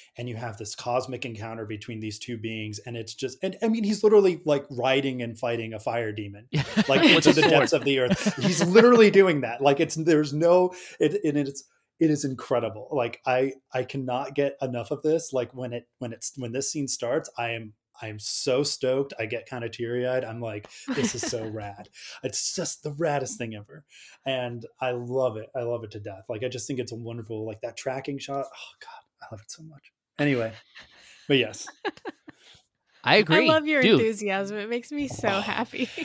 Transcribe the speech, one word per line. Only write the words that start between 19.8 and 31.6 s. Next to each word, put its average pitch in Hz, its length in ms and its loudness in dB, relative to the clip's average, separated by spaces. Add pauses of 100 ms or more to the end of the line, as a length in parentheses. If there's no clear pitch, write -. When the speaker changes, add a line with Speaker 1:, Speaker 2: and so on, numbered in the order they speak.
Speaker 1:
I'm 113 180 -10
like, 107 280 -8 (260)
"This 226 220 -2
is 113 60 -6
so 120 260 -4
Speaker 3:
<laughs> 107 40 -8
Speaker 1:
rad." 101 360 -12 (340)
It's - 320 -6
just - 300 -8
the 151 80 -8
raddest 143 460 -4
thing 113 180 -8
ever. 107 280 -18 (400)
And 123 400 -6 (160)
I 127 120 -2
love 123 440 -2
it. 107 200 -10
I 127 60 -2
love 117 200 -4
it 104 80 -14
to 110 80 -14
death. 101 300 -14
Like, 113 160 -6
I 127 40 -4
just 117 200 -8
think 135 100 -4
it's 120 140 -6
a - 20 -10
wonderful, 113 500 -10
like, 107 180 -10
that 117 140 -10
tracking 135 420 -6
shot. 139 280 -6
Oh, - 240 -18 (100)
God, - 480 -20
I - 60 -16
love 101 60 -18
it - 100 -20
so 160 140 -16
much. 156 260 -20 (260)
Anyway, 123 360 0 (760)
but 139 120 6
yes. 110 280 -4 (1400)